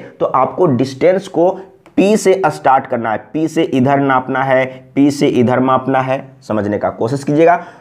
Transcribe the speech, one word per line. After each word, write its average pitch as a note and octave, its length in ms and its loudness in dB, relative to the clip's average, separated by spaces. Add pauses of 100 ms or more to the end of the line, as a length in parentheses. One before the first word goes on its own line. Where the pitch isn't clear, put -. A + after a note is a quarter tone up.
(200)
तो - 60 0
आपको C3 420 0
डिस्टेंस D#3 600 0
को E3 220 0 (480)
P G3+ 200 4
से F#3+ 300 2
स्टार्ट C3+ 400 0
करना A2+ 240 -4
है, G#2+ 60 -2 (160)
P D#3 140 -2
से D#3+ 160 -2
इधर C3+ 360 0
नापना C3 440 0
है, C3 220 2 (300)
P C#3 160 4
से - 180 0
इधर A#2+ 320 2
मापना C3 400 0
है, C3 240 -4 (160)
समझने G#2 360 -2
का F#2+ 140 -2
कोशिश B2+ 320 -4
कीजिएगा। E3 400 2 (180)